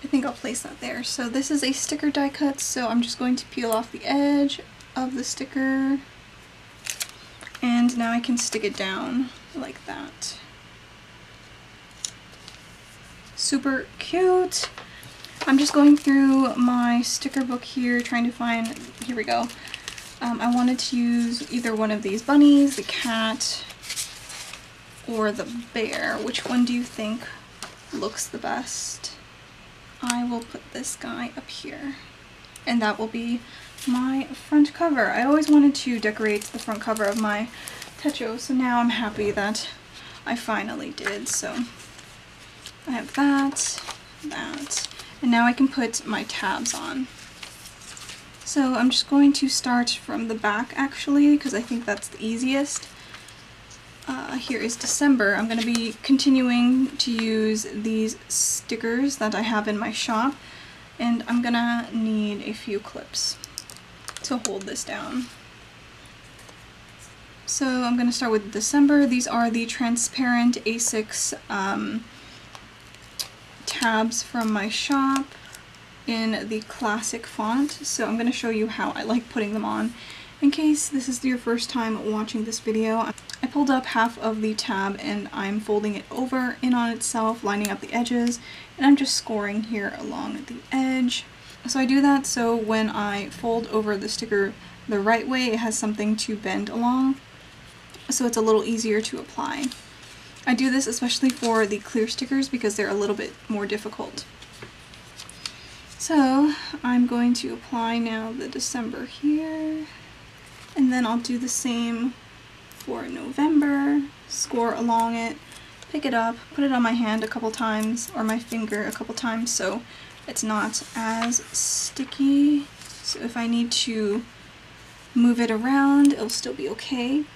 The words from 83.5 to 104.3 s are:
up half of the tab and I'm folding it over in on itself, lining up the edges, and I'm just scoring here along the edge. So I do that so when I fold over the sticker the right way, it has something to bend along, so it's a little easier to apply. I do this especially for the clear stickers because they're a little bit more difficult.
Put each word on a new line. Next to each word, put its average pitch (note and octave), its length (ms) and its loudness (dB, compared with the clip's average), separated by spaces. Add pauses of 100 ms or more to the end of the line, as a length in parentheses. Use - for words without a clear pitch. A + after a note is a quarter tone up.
up B3+ 160 2
half A#3 320 2
of A3 220 -2
the G#3+ 140 0
tab G3 460 -2
and G3+ 340 -4
I'm G3+ 260 -2
folding G#3 340 0
it G3+ 160 -8
over B3+ 520 -2
in B3 100 4
on A#3 180 2
itself, A3+ 540 -2
lining G3+ 240 0
up G3 120 -6
the - 120 -12
edges, A#3+ 480 0 (380)
and C4+ 80 4
I'm C#4+ 100 10
just C4+ 180 0
scoring G#3 500 -2
here G#3+ 340 -4
along - 480 -8
the A#3+ 160 -14 (100)
edge. C4 520 0 (420)
So B3 120 0
I C4 60 4
do C4+ 160 6
that C#4 260 6
so A#3 300 2
when A3 320 2
I G#3 400 -4
fold A#3 400 -2
over G#3+ 280 0
the G3+ 120 -4
sticker G#3 460 0 (340)
the G#3+ 120 0
right A3 280 2
way, B3+ 180 0
it A3+ 120 0
has A3+ 180 -2
something G#3+ 400 0
to G#3+ 200 -4
bend G3+ 340 -4
along, C4 460 2 (920)
so - 180 0
it's A#3 100 0
a A3+ 60 2
little A3 220 6
easier A3 380 0
to - 160 -6
apply. - 480 -6 (800)
I B3+ 80 4
do C4 160 2
this C4+ 160 2
especially B3 440 0
for A3+ 360 2
the G3+ 120 -2
clear A3 300 -2
stickers C4+ 400 -2
because A3 280 -2
they're G#3 120 0
a - 60 -2
little G4+ 220 0
bit - 180 -8 (140)
more G3+ 180 -2
difficult. - 580 -8 (1700)